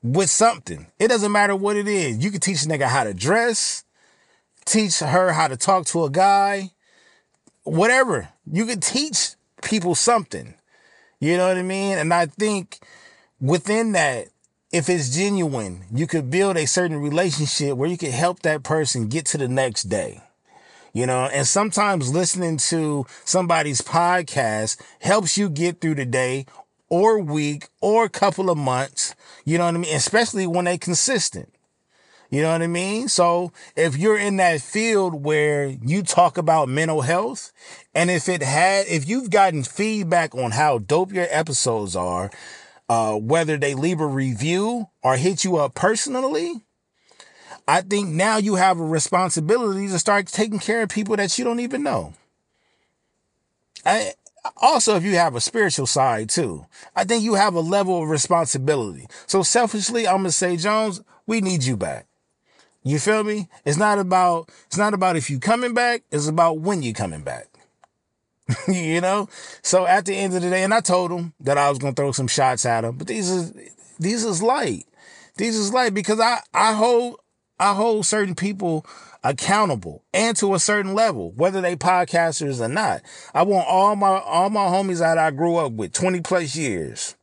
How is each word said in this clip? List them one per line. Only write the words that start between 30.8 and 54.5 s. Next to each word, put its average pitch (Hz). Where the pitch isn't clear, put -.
You 139
know 160
what 165
I 165
mean? 196
So 175
if 160
you're 208
in 202
that 170
field 196
where 147
you 135
talk 175
about 156
mental 156
health, 156
and 175
if 175
it 180
had, 180
if 156
you've 240
gotten 180
feedback 180
on 123
how 135
dope 160
your 180
episodes 120
are, 90
uh, 113
whether 151
they 139
leave 156
a 156
review 151
or 131
hit 170
you 185
up 143
personally, 269
I 160
think 196
now 190
you 208
have 185
a 165
responsibility 185
to 180
start 202
taking 214
care 220
of 208
people 214
that 202
you 247
don't 240
even 262
know. -
I, 208